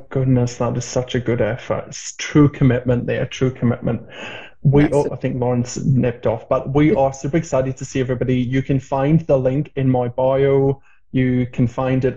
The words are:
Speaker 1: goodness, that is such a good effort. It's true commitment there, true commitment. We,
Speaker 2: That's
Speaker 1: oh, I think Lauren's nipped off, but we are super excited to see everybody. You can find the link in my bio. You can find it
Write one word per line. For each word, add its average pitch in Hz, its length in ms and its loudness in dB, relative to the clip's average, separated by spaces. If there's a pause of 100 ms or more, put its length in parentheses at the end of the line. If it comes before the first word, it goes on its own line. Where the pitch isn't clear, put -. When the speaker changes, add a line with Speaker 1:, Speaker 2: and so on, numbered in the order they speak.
(100)
Speaker 1:
goodness, 131 480 2
that 123 180 -2
is 123 80 -4
such 127 320 -4
a 120 40 -2
good 117 200 -2
effort. - 480 -4
It's - 280 -14
true 147 320 4
commitment 123 580 0
there, 120 200 -2
true - 240 -2
commitment. 117 520 -2 (600)
We, 139 200 6
Speaker 2:
That's 151 120 2
Speaker 1:
oh, 143 160 0
I 139 60 -8
think 131 240 -4
Lauren's 120 440 -2
nipped 127 420 0
off, 113 220 -2
but 131 240 -2
we 147 220 4
are 135 180 2
super 143 260 -4
excited 135 400 -2
to 139 60 -12
see - 140 -6
everybody. 127 420 0
You 127 220 0
can 139 160 0
find 143 440 0
the 151 140 2
link 131 380 0
in 131 160 0
my 123 160 0
bio. 135 720 2 (340)
You 127 380 2
can 127 140 2
find 131 400 0
it 123 100 -2